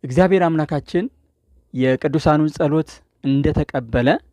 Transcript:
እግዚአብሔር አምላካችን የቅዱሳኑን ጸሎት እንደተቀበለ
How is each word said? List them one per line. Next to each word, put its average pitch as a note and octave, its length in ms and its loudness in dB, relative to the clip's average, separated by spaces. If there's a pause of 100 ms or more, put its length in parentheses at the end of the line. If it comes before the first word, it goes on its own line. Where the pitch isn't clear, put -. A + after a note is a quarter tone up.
እግዚአብሔር F3+ 380 2
አምላካችን D#3+ 640 -2 (680)
የቅዱሳኑን D3 760 2
ጸሎት D#3 380 -2 (340)
እንደተቀበለ C3+ 840 -2 (240)